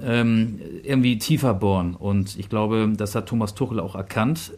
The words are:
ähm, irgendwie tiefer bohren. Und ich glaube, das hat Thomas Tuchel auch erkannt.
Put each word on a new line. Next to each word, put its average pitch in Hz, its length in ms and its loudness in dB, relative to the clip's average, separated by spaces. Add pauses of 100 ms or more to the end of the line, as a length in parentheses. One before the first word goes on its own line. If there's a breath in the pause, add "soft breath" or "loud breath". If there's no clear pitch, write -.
ähm, 117 560 2 (240)
irgendwie 123 340 2
tiefer 135 380 2
bohren. 95 400 2
Und 98 420 0
ich 101 120 -10
glaube, 107 460 2
das 101 200 -4
hat 104 120 -2
Thomas 110 280 -2
Tuchel 113 240 -2
auch 92 160 -6
erkannt. 113 640 -2